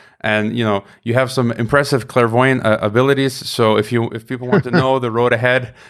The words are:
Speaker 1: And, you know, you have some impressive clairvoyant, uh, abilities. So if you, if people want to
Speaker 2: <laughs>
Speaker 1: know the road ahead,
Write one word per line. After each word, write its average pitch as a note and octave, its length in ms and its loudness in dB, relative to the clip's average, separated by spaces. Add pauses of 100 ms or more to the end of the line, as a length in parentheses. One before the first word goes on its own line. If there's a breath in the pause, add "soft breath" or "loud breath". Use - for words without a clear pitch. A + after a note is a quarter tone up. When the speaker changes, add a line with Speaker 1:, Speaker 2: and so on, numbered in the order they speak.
(240 loud breath)
Speaker 1:
And, G#2+ 320 -2
you A#2+ 80 -2
know, G2+ 200 0 (180 loud breath)
you A#2 140 -4
have B2+ 160 0
some A#2+ 220 0
impressive C3+ 540 0
clairvoyant, B2 560 2
uh, G#2+ 180 2
abilities. C3 520 0
So A2 440 0
if G#2+ 140 -6
you, A#2 180 0
if A2+ 180 -12
people B2+ 200 -10
want F3+ 180 2
to - 60 -8
Speaker 2:
<laughs> F3+ 80 2
Speaker 1:
know C3 200 2
the B2 100 -4
road A#2+ 240 2
ahead, B2 400 0 (160 loud breath)